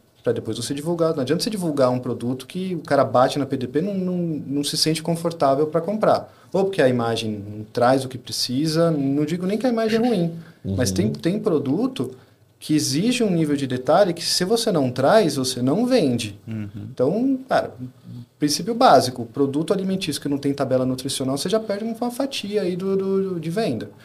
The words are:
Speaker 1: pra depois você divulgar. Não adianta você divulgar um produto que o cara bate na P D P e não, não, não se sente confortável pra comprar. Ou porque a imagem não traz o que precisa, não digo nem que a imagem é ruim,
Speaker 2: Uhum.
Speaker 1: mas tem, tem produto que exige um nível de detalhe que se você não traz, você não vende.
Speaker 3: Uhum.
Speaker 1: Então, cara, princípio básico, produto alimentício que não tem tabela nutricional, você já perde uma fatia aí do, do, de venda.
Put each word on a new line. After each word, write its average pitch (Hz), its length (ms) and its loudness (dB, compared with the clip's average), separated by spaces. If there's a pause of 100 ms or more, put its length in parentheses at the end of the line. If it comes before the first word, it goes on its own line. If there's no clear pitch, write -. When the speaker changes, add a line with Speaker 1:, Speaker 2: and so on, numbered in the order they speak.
(240)
Speaker 1:
pra 123 80 2
depois 113 240 -2
você 117 180 -6
divulgar. 160 420 0
Não 143 60 -2
adianta 147 220 0
você 247 60 -2
divulgar 151 400 2
um 127 100 0
produto 123 460 -4
que 185 300 -6
o 156 40 -6
cara 139 240 2
bate 127 360 4
na 135 60 0
P 127 120 -4
D 120 100 -4
P 139 120 -2
e - 20 0
não, 202 140 -2
não, 180 200 -2
não 147 480 -2
se 156 140 -4
sente 156 240 0
confortável 160 640 2
pra 160 140 0
comprar. 196 500 0 (220)
Ou 190 120 2
porque 190 160 0
a 135 60 6
imagem 113 580 0
não 104 180 -12 (100)
traz 127 320 4
o - 20 -10
que 123 120 -10
precisa, 156 720 0
não 143 340 2
digo 175 220 -4
nem 208 100 0
que 240 80 -4
a 254 40 2
imagem 226 280 0
é 233 100 2
ruim, 170 240 2 (320)
Speaker 2:
Uhum. 98 140 -2
Speaker 1:
mas 110 140 2
tem, 104 200 2
tem 170 280 -2
produto 160 760 -2 (440)
que - 160 -2
exige 156 480 0
um 196 80 2
nível 156 260 2
de 139 100 -2
detalhe 160 460 4
que - 100 -8
se - 220 0
você 226 260 2
não 139 200 2
traz, 151 440 4
você 127 260 -2
não 160 260 2
vende. 123 600 0
Speaker 3:
Uhum. 107 220 -6 (240)
Speaker 1:
Então, 240 460 0 (100)
cara, - 240 0 (680)
princípio 170 360 -2
básico, 127 500 4
produto 143 480 -2
alimentício 185 480 -4
que 147 80 -6
não 143 80 0
tem 139 160 -2
tabela 127 320 0
nutricional, 131 520 -4
você 185 120 -4
já 214 100 0
perde 214 240 -4
uma 233 280 -6
fatia 214 500 -4
aí 180 160 -2
do, 196 180 -2
do, 190 440 -2
de 160 100 -6
venda. 170 400 -2 (160)